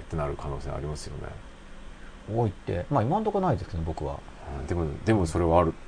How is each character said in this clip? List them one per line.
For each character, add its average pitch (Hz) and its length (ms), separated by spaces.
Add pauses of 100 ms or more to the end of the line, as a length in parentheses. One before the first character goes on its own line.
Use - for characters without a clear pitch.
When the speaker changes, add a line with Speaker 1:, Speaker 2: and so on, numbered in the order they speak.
Speaker 1:
っ - 80
て 85 60
な 73 100
る 71 100
可 76 120
能 69 120
性 71 120
あ 71 80
り 71 80
ま 76 80
す - 100
よ 71 120
ね。 71 100 (1080)
Speaker 2:
「お 117 120
い！」 - 40
っ - 0
て、 - 380
ま 139 120
あ、 - 20
今 165 160
ん 220 40
と 214 80
こ 202 80
な 180 140
い 92 40
で 92 60
す - 60
け 90 80
ど、 80 60
僕 80 200
は。 69 160 (400)
Speaker 1:
う 67 40
ん、 69 40
で 90 60
も、 85 140 (180)
で 110 80
も 92 140
そ 78 100
れ 87 80
は 82 140
あ 85 40
る 80 100 (140)